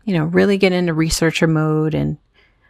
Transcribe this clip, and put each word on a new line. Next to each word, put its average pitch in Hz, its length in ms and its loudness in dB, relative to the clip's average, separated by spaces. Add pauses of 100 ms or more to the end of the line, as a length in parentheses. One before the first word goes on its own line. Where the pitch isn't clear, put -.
you 202 80 -2
know, 160 120 0
really 190 340 2
get 190 120 2
into 180 220 0
researcher 160 540 0
mode, 156 480 0
and 151 240 -4 (500)